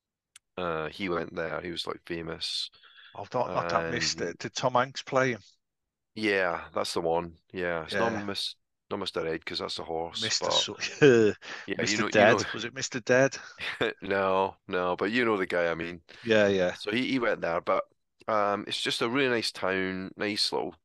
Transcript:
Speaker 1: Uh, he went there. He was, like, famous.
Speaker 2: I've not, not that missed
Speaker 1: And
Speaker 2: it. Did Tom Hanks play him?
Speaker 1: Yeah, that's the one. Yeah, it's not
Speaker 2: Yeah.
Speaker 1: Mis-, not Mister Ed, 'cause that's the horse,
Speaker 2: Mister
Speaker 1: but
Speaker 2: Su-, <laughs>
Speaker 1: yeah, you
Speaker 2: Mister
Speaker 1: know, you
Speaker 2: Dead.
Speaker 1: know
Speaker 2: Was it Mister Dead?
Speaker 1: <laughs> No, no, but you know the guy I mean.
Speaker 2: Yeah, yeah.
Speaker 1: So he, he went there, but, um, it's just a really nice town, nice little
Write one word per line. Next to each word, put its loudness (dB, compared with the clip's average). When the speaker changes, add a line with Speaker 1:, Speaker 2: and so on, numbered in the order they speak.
Speaker 1:
Uh, -2
he -6
went -2
there. -4
He -8
was, -8
like, -8
famous. -6
Speaker 2:
I've -12
not, -2
not -2
that 0
missed -4
Speaker 1:
And -2
Speaker 2:
it. -6
Did -10
Tom -2
Hanks 0
play 2
him? -8
Speaker 1:
Yeah, 0
that's -2
the 0
one. 0
Yeah, -2
it's -4
not 0
Speaker 2:
Yeah. -6
Speaker 1:
Mis-, -6
not -4
Mister -4
Ed, -4
'cause -8
that's -6
the -10
horse, -4
Speaker 2:
Mister 0
Speaker 1:
but 2
Speaker 2:
Su-, -10
<laughs> 6
Speaker 1:
yeah, -4
you 0
Speaker 2:
Mister 0
Speaker 1:
know, 0
you 6
Speaker 2:
Dead. 6
Speaker 1:
know -
Speaker 2:
Was -6
it -8
Mister -6
Dead? 4
Speaker 1:
<laughs> 0
No, 2
no, 0
but 0
you 2
know 4
the 0
guy 2
I 0
mean. -8
Speaker 2:
Yeah, 6
yeah. 2
Speaker 1:
So -8
he, -2
he 0
went 0
there, 0
but, 0
um, 2
it's -4
just -2
a 0
really 2
nice 0
town, -2
nice -2
little -4